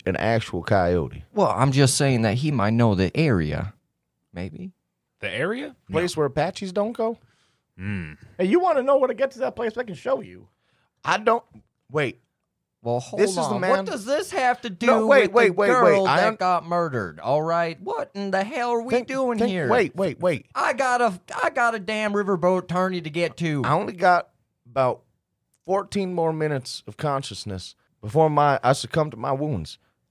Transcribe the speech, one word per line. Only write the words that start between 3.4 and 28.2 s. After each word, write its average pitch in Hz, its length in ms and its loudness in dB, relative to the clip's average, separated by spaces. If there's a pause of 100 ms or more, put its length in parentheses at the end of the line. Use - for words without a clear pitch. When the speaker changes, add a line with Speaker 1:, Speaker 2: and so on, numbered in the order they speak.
Speaker 2:
Maybe. 151 380 -12 (480)
Speaker 3:
The 101 120 -8
area? 226 440 -6 (160)
Speaker 1:
Place 170 260 -2
Speaker 3:
No. 156 40 2
Speaker 1:
where 147 60 2
Apaches 175 460 -6
don't 208 200 -2
go? 226 260 -4 (600)
Speaker 3:
Mm. 90 380 -8 (200)
Speaker 4:
Hey, 185 80 0
you 247 140 4
wanna 330 240 2
know 277 140 4
where 262 100 2
to 233 60 -2
get 269 180 -2
to 226 80 -14
that - 160 -4
place? 226 220 -6
I 247 60 -4
can 202 120 -12
show 254 260 -4
you. 92 260 -18 (580)
Speaker 1:
I 175 140 2
don't. 226 240 2 (480)
Wait. 139 280 -2 (640)
Speaker 2:
Well, 120 160 -2
hold - 220 -4
Speaker 1:
This 202 100 4
is 180 40 -4
the 170 80 -2
Speaker 2:
on. - 180 -2
Speaker 1:
man 185 80 0
Speaker 2:
What - 160 0
does 214 200 -8
this 302 260 -4
have 254 300 0
to 233 100 -8
do 226 160 -4
Speaker 1:
No, 220 180 4
wait, 220 260 6
Speaker 2:
with - 20 -4
Speaker 1:
wait, 233 160 6
Speaker 2:
the 170 40 -2
Speaker 1:
wait, 202 160 2
wait. 247 40 6
Speaker 2:
girl 196 340 4
Speaker 1:
I 139 140 4
Speaker 2:
that 214 80 4
Speaker 1:
un- 220 80 -2
Speaker 2:
got 180 280 0
murdered? 131 540 -4
All 135 240 0
right, 165 380 -2
what 392 340 -6
in 196 160 -6
the 190 120 0
hell 240 280 -4
are 233 100 0
we 240 100 -8
Speaker 1:
Think, 240 160 0
Speaker 2:
doing 262 300 -2
Speaker 1:
think, 208 140 2
Speaker 2:
here? 165 180 -2
Speaker 1:
wait, 220 260 2
wait, 185 240 -4
wait. 170 360 -2
Speaker 2:
I 269 180 0
got 247 260 0
a, 214 200 0 (240)
I 320 80 2
got 233 240 0
a 220 40 -4
damn 214 340 -4
riverboat 185 500 0
attorney 185 380 -2
to 156 100 -8
get 170 260 -2
to. 151 280 0
Speaker 1:
I 135 80 2
only 208 200 0
got 175 360 4 (360)
about 123 380 0 (600)
fourteen 190 520 -2
more 165 180 0
minutes 151 540 -4
of - 100 -14
consciousness 107 800 -6 (260)
before 151 300 2